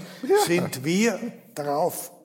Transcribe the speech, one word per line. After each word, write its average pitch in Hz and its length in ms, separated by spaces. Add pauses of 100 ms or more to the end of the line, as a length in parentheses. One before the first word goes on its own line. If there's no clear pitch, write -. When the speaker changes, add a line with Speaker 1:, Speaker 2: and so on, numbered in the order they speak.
(240)
Speaker 1:
Ja. 339 220
Speaker 2:
sind 175 400
wir 190 340 (360)
drauf 147 540 (160)